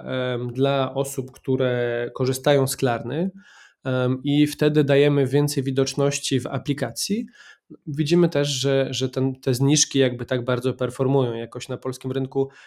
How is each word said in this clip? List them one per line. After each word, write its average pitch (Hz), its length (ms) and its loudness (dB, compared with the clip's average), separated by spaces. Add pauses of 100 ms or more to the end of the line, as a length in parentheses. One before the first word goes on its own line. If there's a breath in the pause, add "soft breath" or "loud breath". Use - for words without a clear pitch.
em, 127 480 -4
dla 135 400 0
osób, 135 380 -4
które 123 840 -2
korzystają 131 520 2
z - 100 -6
Klarny, 127 540 -2 (520 loud breath)
em, 127 400 0
i 147 240 4
wtedy 151 360 2
dajemy 143 440 4
więcej 143 360 0
widoczności 139 760 0
w 110 80 -4
aplikacji. 139 800 -4 (640 loud breath)
Widzimy 160 420 2
też, 143 180 0
że, 135 440 0
że 131 180 -2
ten, 131 260 -2
te - 180 0
zniżki 139 460 2
jakby 123 260 2
tak 123 200 -2
bardzo 123 280 0
performują. 127 600 0
Jakoś 117 360 -10
na 127 80 -6
polskim 131 340 -8
rynku 135 380 -2 (180 loud breath)